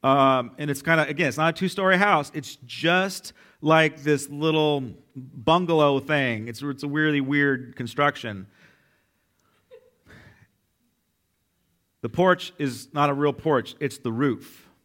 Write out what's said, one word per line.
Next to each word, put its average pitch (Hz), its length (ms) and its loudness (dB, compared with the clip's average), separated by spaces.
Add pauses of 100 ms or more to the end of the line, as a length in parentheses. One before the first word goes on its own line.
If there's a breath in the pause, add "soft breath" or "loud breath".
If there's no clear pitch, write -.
um, 135 540 2
and 147 140 -6
it's 143 100 -6
kinda, 160 260 2
again, 147 220 -2
it's 120 80 -6
not 160 180 0
a - 40 -12
two-story 185 400 0
house. 185 340 2
It's 151 320 -12
just 175 680 -2 (260 soft breath)
like 156 420 2
this 143 280 0
little 147 640 0 (200)
bungalow 147 880 2
thing. 131 480 -2
It's, 117 140 -12
it's 139 200 -8
a 147 60 -6
really 151 320 0
weird 135 560 0
construction. 120 720 -4 (3500 soft breath)
The 120 80 -6
porch 180 480 2
is 127 380 -6
not 147 160 2
a 139 40 -2
real 143 200 0
porch. 135 440 -2
It's 139 200 -8
the 120 120 -6
roof. 123 600 -4 (140)